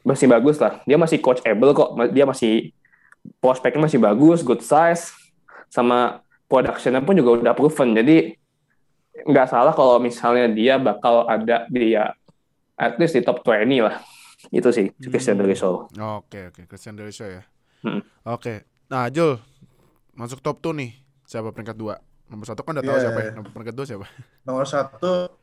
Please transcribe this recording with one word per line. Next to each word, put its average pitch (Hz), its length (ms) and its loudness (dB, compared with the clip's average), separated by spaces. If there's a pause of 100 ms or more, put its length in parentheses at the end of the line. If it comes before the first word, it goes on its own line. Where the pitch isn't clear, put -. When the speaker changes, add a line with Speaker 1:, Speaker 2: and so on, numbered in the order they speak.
Speaker 1:
masih 135 240 0
bagus 127 320 6
lah. 110 320 0
Dia 135 80 4
masih 160 240 2
coachable 127 560 2
kok. 135 160 2
Ma-, 117 160 -2
dia 135 160 4
masih 117 480 -2 (720)
prospeknya 127 400 2
masih 156 160 2
bagus, 135 400 6
good 127 240 -2
size, 170 480 2 (540)
sama 123 560 -2 (240)
production-nya 127 560 0
pun 165 160 0
juga 120 240 4
udah 117 160 2
proven. 139 320 2
Jadi 123 480 2 (880)
nggak 113 240 2
salah 135 240 2
kalau 127 240 4
misalnya 120 480 0
dia 113 320 2
bakal 117 480 0
ada 113 400 -2
di 113 320 0
ya, - 160 -4 (640)
at 117 240 -2
least 165 160 2
di - 80 0
top - 160 -2
twenty 117 400 2
lah. 104 160 -2 (560)
Itu - 160 2
sih, 113 240 0
Christian 127 400 -4
Speaker 2:
Hmm. 98 80 -2
Speaker 1:
Derisaw. 95 480 -2 (320)
Speaker 2:
Oke, 92 320 -20
oke. 90 160 -20
Christian 107 240 -20
Derisaw 104 320 -18
ya. 92 160 -16 (400)
Speaker 1:
Hmm. 110 160 -6 (240)
Speaker 2:
Oke. 117 400 -10 (240)
Nah, 127 240 -4
Jul, 143 320 -2 (720)
masuk 120 240 -14
top - 240 -8
two 165 80 -6
nih. 135 240 -10 (320)
Siapa 110 240 -12
peringkat 110 240 -14
dua? 107 240 -12 (320)
Nomor 107 160 -18
satu 117 160 -14
kan 151 160 -8
udah 131 80 -6
tahu 135 80 -4
Speaker 3:
Iya, 131 160 0
Speaker 2:
siapa 113 80 -6
ya? 117 80 -6
Speaker 3:
iya. 110 80 -12
Speaker 2:
Nomor 107 160 -18
peringkat 113 240 -16
dua 135 160 -12
siapa? 98 160 -14 (400)
Speaker 3:
Nomor 131 240 -6
satu. 180 720 -6